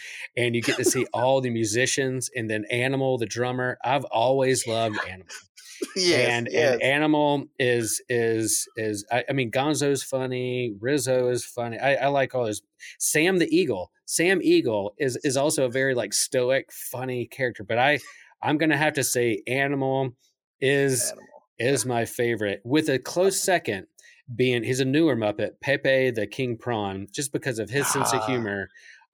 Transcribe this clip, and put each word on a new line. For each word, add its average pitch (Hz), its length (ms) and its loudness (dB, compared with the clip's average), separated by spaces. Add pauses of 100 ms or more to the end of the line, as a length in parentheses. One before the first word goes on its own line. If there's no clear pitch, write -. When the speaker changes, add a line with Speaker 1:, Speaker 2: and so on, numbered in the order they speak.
(160)
Speaker 1:
<laughs> - 200 -12
and 120 200 0
you 120 60 0
get 131 140 0
to 131 80 -4
see 127 240 0
Speaker 2:
<laughs> - 60 -16
Speaker 1:
all 131 260 2
the 127 100 -2
musicians, 123 880 0
and 110 140 -4
then 107 200 -2
Animal, 131 480 0
the 113 80 -2
drummer. 127 580 -4
I've 127 220 0
always 131 600 2
loved 113 300 -2 (120)
Animal. 92 220 -16
Speaker 2:
<laughs> - 60 -16 (600)
Yes, 160 320 4
Speaker 1:
And, 120 200 0
Speaker 2:
yes. 123 260 4
Speaker 1:
and 117 80 -2
Animal 147 640 2 (120)
is, 120 500 0
is, 113 680 0
is, 107 340 -4
I, 120 180 0
I 135 40 -2
mean, 127 180 0
Gonzo's 139 540 0
funny, 127 760 -4
Rizzo 127 500 0
is 123 160 -2
funny. 117 320 -6
I, 135 180 2
I 127 120 0
like 139 300 2
all 123 80 0
those. 104 180 -4 (380)
Sam 175 380 2
the 165 140 2
Eagle. 131 380 0 (140)
Sam 180 380 2
Eagle 120 560 2
is, 131 260 0
is 135 120 2
also 143 280 2
a 127 40 0
very, 131 280 0
like, 104 180 -4
stoic, 127 560 0
funny 123 560 -6
character. 117 380 -6
But 113 160 0
I, 143 180 4 (420)
I'm 143 180 0
gonna 156 180 2
have 151 160 2
to 143 100 -2
say 117 460 0
Animal 135 640 0 (500)
is 135 500 2
Speaker 2:
Animal. - 140 -16 (340)
Speaker 1:
is 127 260 2
my 120 200 0
favorite, 107 600 -2
with 156 240 0
a 131 120 2
close 196 420 0
second 113 460 -2 (440)
being, 123 300 2
he's 123 180 -2
a 135 40 2
newer 139 320 4
Muppet, 104 440 -2
Pepe 135 520 2
the 107 160 -2
King 123 300 -4
Prawn, 101 520 -4
just 143 220 -6
because 120 260 -4
of 98 120 -6
his 135 180 -2
sense 117 240 0
of 113 80 0
Speaker 2:
Ah, 107 60 -4
Speaker 1:
humor 101 420 -4 (440)